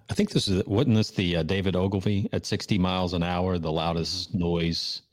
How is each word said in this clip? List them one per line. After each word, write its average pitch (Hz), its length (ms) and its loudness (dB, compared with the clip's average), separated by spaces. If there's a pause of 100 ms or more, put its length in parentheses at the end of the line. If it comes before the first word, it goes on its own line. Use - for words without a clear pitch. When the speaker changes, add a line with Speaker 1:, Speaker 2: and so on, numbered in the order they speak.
(100)
Speaker 1:
I - 40 -6
think 208 160 0
this - 160 0
is, 95 200 2
wasn't 110 300 4
this 107 140 2
the, 87 260 0
uh, 82 60 2
David 92 320 0
Ogilvy 98 580 0
at 90 140 -4
sixty 104 320 0
miles 92 360 0
an 87 80 0
hour, 90 360 0
the 80 140 -2
loudest 82 560 -2
Speaker 2:
Mm-hmm. - 100 -4
Speaker 1:
noise 85 640 -2 (100)